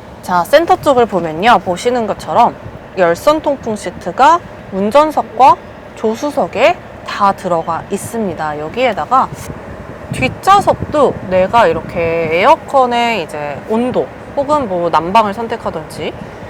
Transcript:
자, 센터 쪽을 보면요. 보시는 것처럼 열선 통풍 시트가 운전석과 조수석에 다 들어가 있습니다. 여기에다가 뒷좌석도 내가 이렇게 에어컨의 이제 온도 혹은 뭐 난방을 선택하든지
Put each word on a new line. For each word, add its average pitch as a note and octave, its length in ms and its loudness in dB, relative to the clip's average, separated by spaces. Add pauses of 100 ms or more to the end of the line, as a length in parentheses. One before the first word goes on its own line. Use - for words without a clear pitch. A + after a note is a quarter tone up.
(240)
자, F3+ 200 0
센터 E4 380 4
쪽을 B3 240 4
보면요. F3+ 600 2
보시는 A3+ 420 -2
것처럼 F3 480 2 (420)
열선 F#3 440 2
통풍 C4 340 -2
시트가 B3+ 640 2 (320)
운전석과 A#3 840 4 (400)
조수석에 A#3 840 0 (300)
다 G3 240 2
들어가 E3+ 600 -2
있습니다. D#3+ 680 -6
여기에다가 G3 680 0 (840)
뒷좌석도 C#4 1000 2 (160)
내가 F#3 380 4
이렇게 E3 640 -2 (120)
에어컨의 A#3+ 840 2
이제 D3 360 -8 (100)
온도 A3 380 0 (280)
혹은 C#4+ 320 0
뭐 F3 220 -2
난방을 F#3+ 440 2
선택하든지 G#3 800 -6 (360)